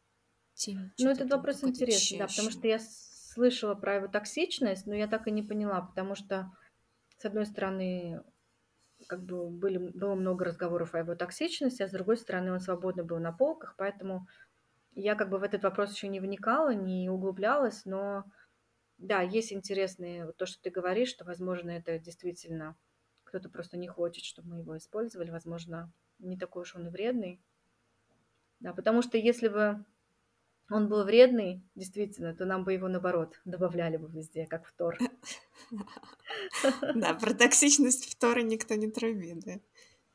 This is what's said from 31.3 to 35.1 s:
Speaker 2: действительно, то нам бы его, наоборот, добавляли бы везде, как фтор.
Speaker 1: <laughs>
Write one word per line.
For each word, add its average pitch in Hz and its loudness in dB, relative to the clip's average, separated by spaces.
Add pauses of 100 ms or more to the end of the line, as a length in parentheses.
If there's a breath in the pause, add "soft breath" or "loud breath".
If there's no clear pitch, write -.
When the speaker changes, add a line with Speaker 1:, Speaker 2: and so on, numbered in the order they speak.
Speaker 2:
действительно, 185 -6
то 185 -4
нам 190 0
бы 190 0
его, 185 -2
наоборот, 175 0
добавляли 170 0
бы 156 -12
везде, 160 -8
как 165 -8
фтор. 170 -2
Speaker 1:
<laughs> - -4